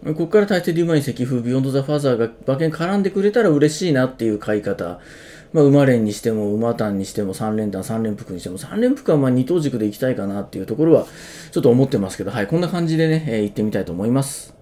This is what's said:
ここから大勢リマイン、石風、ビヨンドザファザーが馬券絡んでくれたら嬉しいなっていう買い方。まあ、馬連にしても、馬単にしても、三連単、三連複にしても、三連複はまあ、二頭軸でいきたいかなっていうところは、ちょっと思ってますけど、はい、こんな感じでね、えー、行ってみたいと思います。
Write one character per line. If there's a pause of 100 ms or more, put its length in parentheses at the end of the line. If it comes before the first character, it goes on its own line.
こ
こ
か
ら
大
勢
リ
マ
イ
ン、
石
風、
ビ
ヨ
ン
ド
ザ
フ
ァ
ザ
ー
が (180)
馬
券
絡
ん
で
く
れ
た
ら
嬉
し
い
な
っ
て
い
う
買
い
方。 (540)
ま
あ、
馬
連
に
し
て
も、
馬
単
に
し
て
も、
三
連
単、
三
連
複
に
し
て
も、
三
連
複
は
ま
あ、
二
頭
軸
で
い
き
た
い
か
な
っ
て
い
う
と
こ
ろ
は、 (460)
ち
ょ
っ
と
思
っ
て
ま
す
け
ど、
は
い、
こ
ん
な
感
じ
で
ね、
え
ー、
行
っ
て
み
た
い
と
思
い
ま
す。